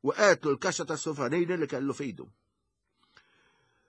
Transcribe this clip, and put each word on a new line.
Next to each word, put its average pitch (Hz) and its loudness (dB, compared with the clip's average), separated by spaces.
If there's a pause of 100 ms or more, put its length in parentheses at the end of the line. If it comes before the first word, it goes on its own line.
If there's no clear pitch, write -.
u 139 0
qetlu 160 4
l-kaxxa 170 -2
ta' 156 -4
sufranini 160 -2
li 151 0
kellu 135 -4
fidu. 135 -8 (1600)